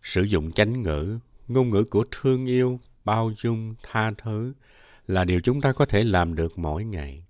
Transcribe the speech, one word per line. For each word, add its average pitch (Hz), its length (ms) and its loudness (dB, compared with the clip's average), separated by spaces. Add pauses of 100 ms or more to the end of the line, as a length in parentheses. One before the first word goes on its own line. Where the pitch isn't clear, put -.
Sử - 180 -2
dụng 87 300 0
chánh 113 320 0
ngữ, 85 360 -2 (280)
ngôn 123 220 2
ngữ 104 140 4
của 107 280 2
thương 131 340 0
yêu, 127 340 2 (260)
bao 110 260 0 (120)
dung, 113 400 -2
tha 110 280 -2
thứ 110 420 -6 (540)
là 92 160 2
điều 90 160 2
chúng 131 220 0
ta 135 120 2
có 143 120 2
thể 104 180 2
làm 87 320 2
được 82 240 -4
mỗi 82 260 -4
ngày. 78 440 -10